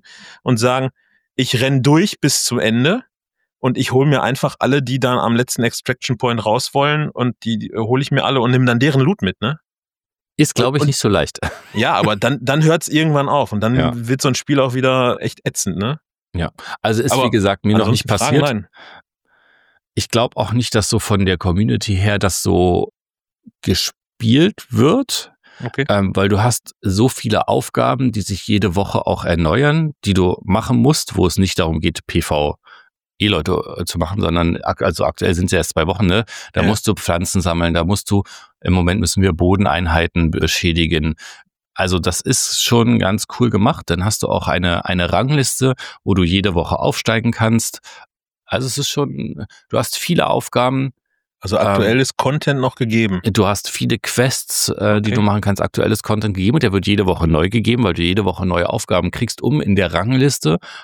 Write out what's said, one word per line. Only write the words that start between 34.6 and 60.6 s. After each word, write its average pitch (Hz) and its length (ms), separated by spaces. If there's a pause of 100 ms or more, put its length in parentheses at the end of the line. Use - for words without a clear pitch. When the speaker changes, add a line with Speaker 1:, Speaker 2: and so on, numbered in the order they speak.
Speaker 2:
ak-, - 200
also 87 220
aktuell - 300
sind 92 120
es 90 60
ja 90 60
erst 80 120
zwei 80 160
Wochen, 95 200
ne? 101 180 (280)
Da 92 100
Speaker 1:
Ja. 87 60
Speaker 2:
musst 107 180
du 104 80
Pflanzen 90 460
sammeln, 85 340
da 85 100
musst 101 260
du, 101 120 (380)
im 92 120
Moment 90 280
müssen 92 220
wir 95 100
Bodeneinheiten 85 960
beschädigen. 82 840 (600)
Also 92 240
das 90 220
ist - 420
schon 117 360
ganz 98 280 (120)
cool 120 120
gemacht. 110 380
Dann 90 160
hast - 180
du - 60
auch - 200
eine, 90 360
eine 90 280
Rangliste, 131 640 (300)
wo 101 100
du 92 80
jede 92 320
Woche 82 240
aufsteigen 113 540
kannst. 113 480 (640)
Also 131 220
es 123 120
ist 139 100
schon, 135 580 (220)
du 117 100
hast - 180
viele - 300
Aufgaben, 131 640 (500)
Speaker 1:
Also 95 160
aktuell 101 380
Speaker 2:
Ähm, 135 40
Speaker 1:
ist - 180
Content 139 420
noch 127 140
gegeben? 110 500
Speaker 2:
du 101 220
hast 101 240
viele 120 280
Quests, - 720
äh, 107 320
die 107 100
Speaker 1:
Okay. 120 40
Speaker 2:
du 107 80
machen 104 180
kannst. 101 220
Aktuell - 280
ist 107 120
Content 107 340
gegeben 101 200
und 151 60
der 104 100
wird 98 140
jede 101 200
Woche 85 200
neu 82 220
gegeben, 117 360
weil 87 100
du 85 80
jede 95 240
Woche 90 180
neue 87 240
Aufgaben 90 420
kriegst, - 300
um 143 220
in 98 120
der 90 200
Rangliste 131 640 (260)